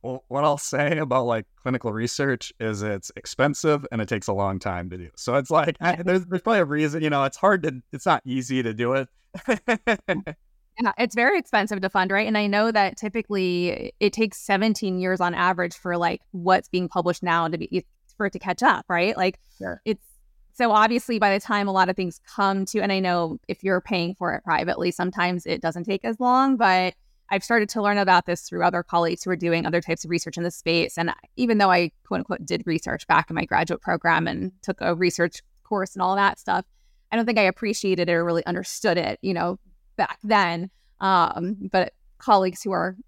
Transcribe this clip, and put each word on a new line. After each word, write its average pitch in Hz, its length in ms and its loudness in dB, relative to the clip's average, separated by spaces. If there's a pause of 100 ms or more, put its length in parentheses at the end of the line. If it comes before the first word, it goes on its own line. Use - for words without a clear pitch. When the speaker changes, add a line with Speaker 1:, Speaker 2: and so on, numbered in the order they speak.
Speaker 1:
Well, 131 280 -8
what 139 160 0
I'll 147 120 4
say 147 400 0
about, 131 280 0
like, 113 200 0 (160)
clinical 123 320 -2
research 120 640 -2
is 107 220 -2
it's 104 360 -4
expensive 147 760 0
and 113 100 -4
it 101 80 -4
takes 107 180 -4
a 104 60 -2
long 98 240 -2
time 90 320 -6
to 90 80 -12
do. 87 180 -14
So 120 200 -4
it's 139 160 0
like, 160 280 2
I, 170 180 0
there's, 180 280 0
there's 180 160 -4
probably 220 200 2
a 165 40 4
reason, 151 380 -2
you 156 80 0
know, 139 140 2
it's - 120 -4
hard 190 260 4
to, 131 280 -6
it's - 140 -10
not 156 200 2
easy 127 380 -2
to 113 100 -2
do 120 200 0
it. 135 160 -2 (360)
<laughs> 202 920 -2 (440)
Speaker 2:
Yeah, 233 160 0
it's 233 160 -2
very 254 240 2
expensive 214 440 -2
to 190 80 -2
fund, 185 200 2
right? 202 160 2
And 220 120 0
I 208 100 0
know 208 240 2
that 202 240 2
typically 185 1040 -2
it 208 140 2
takes 220 260 -2
seventeen 196 580 0
years 185 220 0
on 175 140 0
average 180 420 0
for, 175 220 -4
like, 170 240 -2 (100)
what's 185 380 2
being 180 180 -2
published 175 340 -2
now 170 280 0
to 165 80 -4
be, 170 280 -4 (300)
for 202 120 -2
it - 60 -4
to 190 60 -10
catch - 240 -4
up, 262 240 4
right? 180 300 2
Like, 185 240 0 (160)
Speaker 1:
Sure. 180 260 -8
Speaker 2:
it's, 208 220 -4 (480)
so 233 180 2
obviously 226 480 4
by 202 140 4
the 202 80 2
time 202 260 -2
a 196 60 -2
lot 185 160 4
of 185 80 -2
things 180 280 -6
come 196 400 0
to, 214 140 -2
and 196 140 0
I 190 60 0
know 175 400 0 (100)
if - 120 -6
you're 185 200 2
paying 180 340 -2
for 175 180 -4
it - 100 -6
privately, 175 480 0
sometimes 180 540 -2
it 165 160 -4
doesn't 165 220 -4
take 196 220 -4
as 226 140 -4
long, 254 360 4
but 185 380 2 (360)
I've 196 140 -2
started 220 260 2
to 220 120 -4
learn 202 160 2
about 185 280 4
this 175 160 -4
through 175 220 -4
other 175 200 2
colleagues 170 400 0
who 185 80 -2
are 180 60 0
doing 170 280 0
other 170 160 0
types 170 240 -6
of 160 40 -12
research 170 280 -4
in 170 60 -4
the 170 80 -2
space. - 460 -2
And 170 160 -2 (220)
even 233 220 2
though 196 140 6
I, 175 200 4 (140)
quote 185 140 -2
unquote, - 260 -6
did - 200 -4
research - 420 -4
back 156 220 2
in 165 60 -8
my 165 100 -2
graduate 170 360 0
program 165 460 0
and 185 240 -4 (100)
took - 180 -6
a 175 160 0
research 175 460 0 (220)
course 190 300 -4
and 190 80 -6
all 185 140 2
that 196 240 2
stuff, 185 260 -2 (460)
I 220 60 0
don't 226 80 0
think 226 120 0
I 214 60 4
appreciated 190 680 0
it 175 40 2
or 170 120 2
really 170 200 0
understood 175 520 -2
it, - 240 -4
you 190 120 -2
know, 175 260 -4 (360)
back - 280 -2
then. 190 460 2 (300)
Um, 190 580 2 (140)
but 185 220 2 (240)
colleagues 190 460 4
who 202 80 -4
are 180 260 -2 (100)